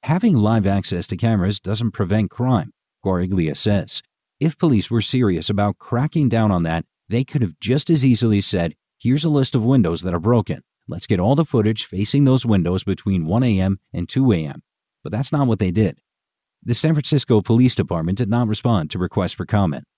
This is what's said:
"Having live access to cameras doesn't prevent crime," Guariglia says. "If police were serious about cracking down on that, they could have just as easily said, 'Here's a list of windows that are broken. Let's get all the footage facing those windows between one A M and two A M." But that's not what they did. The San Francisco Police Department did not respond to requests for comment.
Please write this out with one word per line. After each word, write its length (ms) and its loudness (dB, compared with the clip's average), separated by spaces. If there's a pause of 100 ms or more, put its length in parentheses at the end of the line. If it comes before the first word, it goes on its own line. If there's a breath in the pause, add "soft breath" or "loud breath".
"Having 340 2
live 280 2
access 420 -2
to 100 -8
cameras 420 0
doesn't 320 -4
prevent 400 -2
crime," 400 -2 (320)
Guariglia 500 0
says. 480 -2 (380)
"If 180 -2
police 320 0
were 120 0
serious 480 0
about 280 -2
cracking 520 -2
down 220 2
on 120 2
that, 220 -4 (240)
they 140 -2
could 180 -4
have 180 -4
just 300 -2
as 160 2
easily 340 4
said, 360 -2 (240)
'Here's 260 0
a 40 0
list 260 0
of 80 2
windows 380 2
that 120 -4
are 60 -2
broken. 420 0 (260)
Let's 200 -12
get 120 0
all 160 2
the 100 2
footage 400 0
facing 380 -2
those 220 2
windows 380 0
between 420 -2
one 180 0
A 160 0
M 200 -2 (140)
and 140 -6
two 240 0
A 140 0
M." 180 -14 (400)
But 80 -10
that's 200 -4
not 160 0
what 120 2
they 120 2
did. 280 0 (640)
The 100 -2
San 200 2
Francisco 480 2
Police 320 4
Department 440 -2
did 120 -4
not 180 0
respond 440 0
to 80 -6
requests 340 -2
for 120 -8
comment. 400 0 (120)